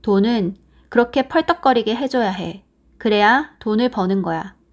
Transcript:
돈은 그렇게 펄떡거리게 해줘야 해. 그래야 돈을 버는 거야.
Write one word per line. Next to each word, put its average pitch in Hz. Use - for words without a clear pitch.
돈은 202
그렇게 247
펄떡거리게 262
해줘야 247
해. 180
그래야 220
돈을 220
버는 196
거야. 170